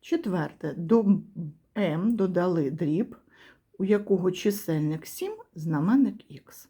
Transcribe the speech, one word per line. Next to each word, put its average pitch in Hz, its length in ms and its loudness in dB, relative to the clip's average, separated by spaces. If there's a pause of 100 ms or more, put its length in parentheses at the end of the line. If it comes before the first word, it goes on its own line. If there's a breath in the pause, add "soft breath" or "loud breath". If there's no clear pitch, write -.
Четверте. 180 760 -4
До 196 440 4 (580)
М 196 380 0
додали 180 540 0
дріб, 156 460 -2 (640 soft breath)
у 190 60 -2
якого 196 460 2
чисельник 160 760 -2
сім, 392 260 -8 (220)
знаменник 170 760 0
ікс. - 400 -20